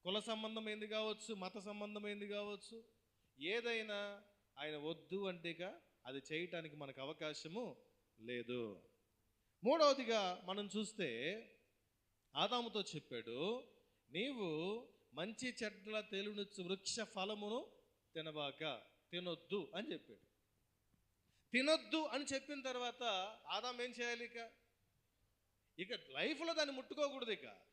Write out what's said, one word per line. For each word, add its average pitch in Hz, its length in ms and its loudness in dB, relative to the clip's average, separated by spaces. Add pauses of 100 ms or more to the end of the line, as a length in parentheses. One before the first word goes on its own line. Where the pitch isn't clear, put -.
కుల 190 160 2
సంబంధమైనది 220 680 -2
కావచ్చు, 214 480 -2
మత 190 240 -4
సంబంధమైనది 208 720 -4
కావచ్చు, 208 560 -6 (560)
ఏదైనా 208 840 0 (360)
ఆయన 151 180 -4
వద్దు 165 520 -2
అంటే 175 220 -2
ఇక 165 120 -4 (440)
అది 135 160 -4 (100)
చేయటానికి 165 440 -2
మనకు 135 240 -8
అవకాశము 156 760 -4 (440)
లేదు. 117 640 -2 (800)
మూడవదిగా 233 800 8
మనం 196 320 0
చూస్తే 175 640 0 (960)
ఆదాముతో 220 440 4
చెప్పాడు, 151 840 -2 (460)
"నీవు 214 380 0 (640)
మంచి 220 420 -2 (100)
చెడ్ల 208 360 -2
తెలివినిచ్చు 202 640 -2
వృక్ష 190 380 0
ఫలమును 208 720 -2 (420)
తినబాక, 151 680 -2 (280)
తినొద్దు" 175 640 -2
అని 226 180 -2
చెప్పాడు. - 340 -10 (1300)
తినొద్దు 311 440 6
అని 285 280 2
చెప్పిన 269 380 -4
తర్వాత 247 400 -2 (440)
ఆదాం 233 360 -2
ఏం 247 180 -4
చేయాలి? 240 240 0
ఇక, 233 260 -10 (1300)
ఇక 190 140 -4
లైఫ్లో 277 640 0
దాన్ని 294 200 4
ముట్టుకోకూడదు 262 560 0
ఇక 120 260 -4 (160)